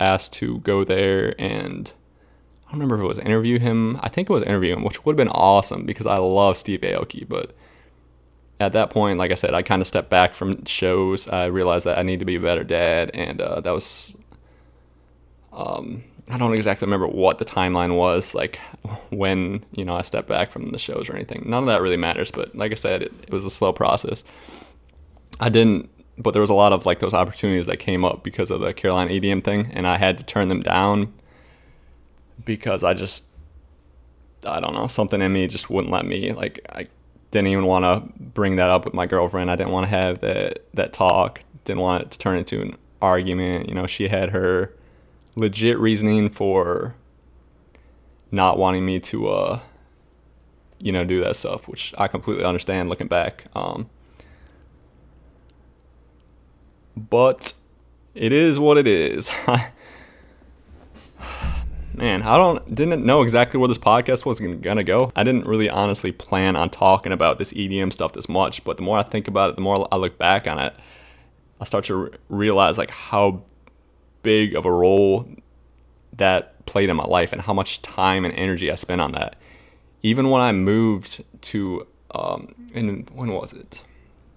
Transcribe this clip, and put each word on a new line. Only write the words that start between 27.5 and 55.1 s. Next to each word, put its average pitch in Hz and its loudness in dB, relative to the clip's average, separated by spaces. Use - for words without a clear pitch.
that 85 -4
came 92 0
up - -2
because - -4
of 95 -2
the 92 -2
Carolina 90 0
E 98 -2
D 98 0
M 95 0
thing, 104 -2
and 90 -4
I 90 2
had 95 2
to - -16
turn 101 -2
them 92 -2
down 101 2
because 104 -4
I 92 4
just, 95 -6
I 80 -4
don't 80 -4
know, 110 -4
something 104 -2
in 95 2
me 92 0
just - -8
wouldn't 95 -2
let 90 -2
me, 98 -4
like, - -8
I - -14
didn't 101 2
even 98 2
wanna 92 4
bring 98 -2
that 90 4
up 92 4
with - -6
my 90 -2
girlfriend. 90 0
I 87 0
didn't 90 -2
wanna 92 -2
have 92 0
that, 98 -4
that - -2
talk. 92 2
Didn't 90 -4
want 90 0
it - -16
to - -14
turn 92 0
into 104 -4
an 98 -8
argument. 92 0
You 90 -6
know, 90 -4
she 98 -4
had 95 0
her 92 0
legit 110 0
reasoning 107 2
for 95 0
not 92 4
wanting 92 2
me 92 -2
to, 107 -4
uh, 95 -2
you 101 -4
know, 90 0
do 92 0
that 92 0
stuff, - -6
which - -12
I 101 0
completely 95 -4
understand 90 -2
looking - -6
back. - -2
Um, - -6